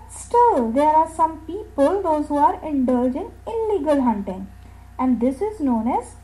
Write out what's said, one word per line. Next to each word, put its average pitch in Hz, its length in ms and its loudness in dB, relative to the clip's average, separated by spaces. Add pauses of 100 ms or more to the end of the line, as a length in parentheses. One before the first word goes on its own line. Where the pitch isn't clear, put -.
(120)
still, 427 580 2
there 285 200 2
are 320 200 4
some 320 360 -2
people, 359 560 0
those 302 260 0
who 294 80 -2
are 320 260 2
indulging 262 720 0 (160)
illegal 403 540 0
hunting. 196 460 -2 (520)
And 254 220 0
this 269 200 0
is 427 200 -6
known 233 260 0
as 427 360 -4